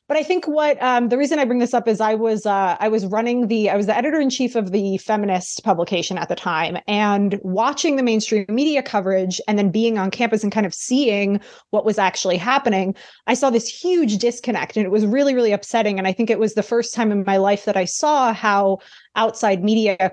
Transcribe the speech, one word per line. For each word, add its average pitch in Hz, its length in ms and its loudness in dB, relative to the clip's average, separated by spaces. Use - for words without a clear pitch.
But 294 80 0
I 311 60 2
think 349 260 -2
what, 302 340 2
um, 247 280 2
the 247 80 2
reason 285 200 0
I 285 60 2
bring 247 140 2
this 240 160 0
up 240 120 0
is 214 140 2
I 220 140 2
was, 220 320 0
uh, 196 340 2
I 214 80 0
was 214 160 0
running 226 440 0
the, 214 200 2
I 180 80 2
was 208 80 0
the 202 120 0
editor-in-chief 262 600 0
of 196 160 -2
the 196 240 0
feminist 202 680 -2
publication 175 520 -2
at 156 140 -6
the 175 40 -4
time, 170 440 -4
and 202 540 0
watching 262 540 0
the 269 60 0
mainstream 220 460 0
media 277 340 0
coverage 190 640 -2
and 208 120 2
then 202 120 2
being 220 280 0
on 190 120 -2
campus 220 320 -2
and 202 80 -2
kind 214 140 0
of 180 80 -4
seeing 202 680 0
what 208 140 0
was 208 140 0
actually 185 400 0
happening, 202 560 0
I 247 80 2
saw 269 160 2
this 233 180 0
huge 339 480 0
disconnect, 214 600 -4
and 214 80 0
it - 20 -6
was 208 160 2
really, 269 300 2
really 233 180 2
upsetting. 202 460 -2
And 190 100 -2
I 190 60 2
think 226 160 0
it 214 80 0
was 220 160 0
the 214 80 0
first 233 320 -2
time 226 180 2
in 202 140 0
my 196 100 2
life 202 300 0
that 208 100 -2
I 185 80 0
saw 269 480 0
how 202 460 0
outside 202 480 0
media 202 500 2